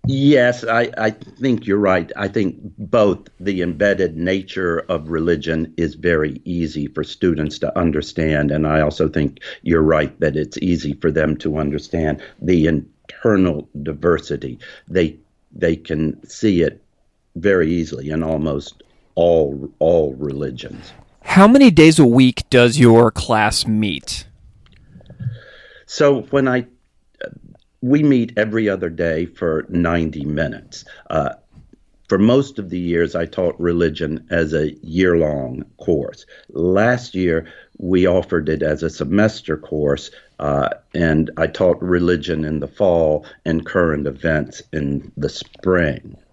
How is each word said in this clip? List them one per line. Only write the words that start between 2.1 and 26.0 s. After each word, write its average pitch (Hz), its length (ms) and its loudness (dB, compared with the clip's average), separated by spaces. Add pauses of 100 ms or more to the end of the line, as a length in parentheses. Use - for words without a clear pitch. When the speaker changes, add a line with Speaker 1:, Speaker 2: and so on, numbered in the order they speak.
Speaker 1:
I 101 140 -6
think 101 300 -2 (180)
both 104 440 0 (200)
the 92 220 -4
embedded 87 560 -2
nature 90 600 -4 (100)
of 78 180 -4
religion 80 720 -2
is 80 160 -4
very 76 500 -2
easy 78 440 -6
for 76 140 -8
students 76 580 -4
to - 180 -4
understand, 76 720 -2
and 78 160 -2
I 78 160 0
also 76 260 -2
think 76 320 -4 (220)
you're 80 180 0
right 78 400 0
that 76 160 0
it's - 220 -6
easy 80 340 -2
for 78 180 -2
them 76 280 -2
to 76 180 -4
understand 76 640 -4 (220)
the 82 240 2
internal 82 1000 -2 (160)
diversity. 76 760 -4 (300)
They, 85 280 -2 (360)
they 82 220 -2
can 78 540 -6
see 98 320 0
it - 240 -4 (520)
very 87 360 0
easily 76 380 -6
in 80 120 -4
almost 76 600 -6 (320)
all, 76 640 0
all 78 380 2
religions. 69 760 -10 (300)
Speaker 2:
How 196 260 8
many 262 220 10
days 156 280 8
a 143 80 10
week 127 440 4
does 123 280 4
your 117 320 8
class 107 560 0
meet? 107 600 -4 (1600)
Speaker 1:
So 143 380 2